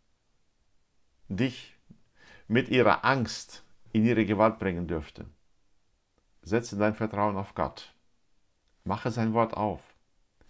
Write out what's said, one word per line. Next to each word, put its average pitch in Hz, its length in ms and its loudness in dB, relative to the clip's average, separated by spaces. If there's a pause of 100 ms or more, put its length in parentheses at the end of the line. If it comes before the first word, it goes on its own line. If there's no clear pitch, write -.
(1300)
dich 120 480 -4 (720)
mit 127 220 2
ihrer 107 360 4
Angst - 600 -2 (280)
in 110 140 4
ihre 110 180 4
Gewalt 107 360 2
bringen 87 260 -2
dürfte. 80 400 -8 (1160)
Setze 107 340 -2
dein 104 180 2
Vertrauen 104 420 -2
auf 98 200 -8
Gott. - 360 -6 (920)
Mache 107 260 -4
sein 110 240 0
Wort 117 220 2
auf. 101 240 -2 (680)